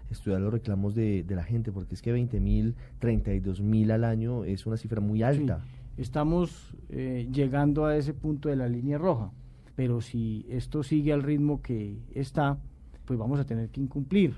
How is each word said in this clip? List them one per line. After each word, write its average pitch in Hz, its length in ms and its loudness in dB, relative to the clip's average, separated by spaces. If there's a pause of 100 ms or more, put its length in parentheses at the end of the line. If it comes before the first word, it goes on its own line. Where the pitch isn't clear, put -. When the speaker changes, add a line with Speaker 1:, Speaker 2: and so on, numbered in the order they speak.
Speaker 1:
estudiar 95 300 -2
los 104 140 0
reclamos 101 420 0
de, 107 280 2
de 95 120 -4
la 87 80 -2
gente? 110 300 -2
Porque 92 220 -6
es - 60 -8
que 117 120 0
veinte 120 260 0
mil, 107 360 4 (240)
treinta 107 340 2
y 98 80 2
dos 92 180 -2
mil 107 320 4
al 113 140 2
año 113 400 0
es 95 200 -2
una 110 120 -2
cifra 110 240 -4
muy 107 200 2
alta. 127 400 2
Speaker 2:
Sí, - 420 -10
estamos, 160 720 0 (140)
eh, 127 420 -4
llegando 143 560 4
a 151 120 4
ese 147 160 0
punto 151 340 -2
de 143 80 2
la 127 140 0
línea 127 280 0
roja, 143 360 0 (420)
pero 123 240 2
si 110 480 -4
esto 127 360 -4
sigue 151 280 2
al 143 120 2
ritmo 147 380 2
que 107 380 -4 (140)
está, 139 480 0 (420)
pues 123 160 -2
vamos 135 220 0
a 131 40 -2
tener 113 240 -2
que 135 120 -6
incumplir, 139 560 2